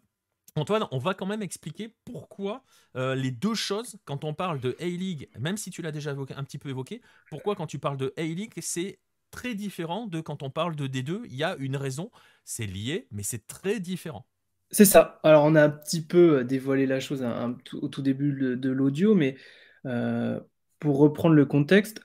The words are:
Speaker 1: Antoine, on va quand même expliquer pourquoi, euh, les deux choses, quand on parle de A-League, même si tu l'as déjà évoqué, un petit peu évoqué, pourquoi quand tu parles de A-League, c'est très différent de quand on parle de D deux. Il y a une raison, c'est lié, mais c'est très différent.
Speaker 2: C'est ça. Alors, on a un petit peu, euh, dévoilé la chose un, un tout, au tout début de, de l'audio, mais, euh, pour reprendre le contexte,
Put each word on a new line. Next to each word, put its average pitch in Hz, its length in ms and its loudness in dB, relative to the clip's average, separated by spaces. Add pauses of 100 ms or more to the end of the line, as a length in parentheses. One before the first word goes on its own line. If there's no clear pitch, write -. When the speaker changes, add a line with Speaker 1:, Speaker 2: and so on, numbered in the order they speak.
(560)
Speaker 1:
Antoine, 196 360 -2
on 131 80 -4
va 180 160 -2
quand 190 100 -8
même 214 160 -6
expliquer 202 540 -12 (100)
pourquoi, 202 580 -10 (320)
euh, 131 200 -2
les 131 160 -2
deux 190 240 -2
choses, 214 500 -6
quand 139 180 -8
on 151 120 -6
parle 180 240 -4
de 123 200 -2
A-League, 175 480 -6 (120)
même 170 180 -4
si 190 140 -12
tu 165 100 -10
l'as 160 100 -6
déjà 151 200 -6
évoqué, 139 240 -10
un 139 80 -10
petit 139 160 -12
peu 147 100 -10
évoqué, 131 320 -8 (300)
pourquoi 202 240 -4
quand 165 100 -6
tu 147 140 -10
parles 143 180 -4
de 131 200 -4
A-League, 165 440 -6
c'est - 380 -6 (320)
très 247 240 -8
différent 190 500 -6
de 165 160 -6
quand 147 220 -10
on 139 80 -8
parle 160 240 -4
de 143 100 -4
D 131 160 -4
deux. 180 240 -6
Il 127 100 -14
y 139 80 -4
a 180 120 -2
une 135 200 -6
raison, 139 360 -6 (340)
c'est 113 220 -8
lié, 113 420 -6
mais 101 140 -10
c'est - 240 -10
très 214 320 -6
différent. 170 480 -10 (420)
Speaker 2:
C'est 208 160 8
ça. 175 380 6
Alors, 156 220 8
on 156 100 6
a 151 80 8
un 147 80 6
petit 160 340 -6
peu, 170 360 6
euh, - 20 -2
dévoilé 135 420 0
la 131 140 0
chose 131 240 -6
un, 117 80 -2
un 120 220 -4
tout, - 300 -12
au 147 40 -4
tout 143 160 -8
début 139 300 0
de, 131 200 -2
de 131 160 -4
l'audio, 139 460 4
mais, 139 200 2 (520)
euh, 117 520 -2 (380)
pour 143 220 0
reprendre 151 340 6
le 143 140 8
contexte, 147 580 2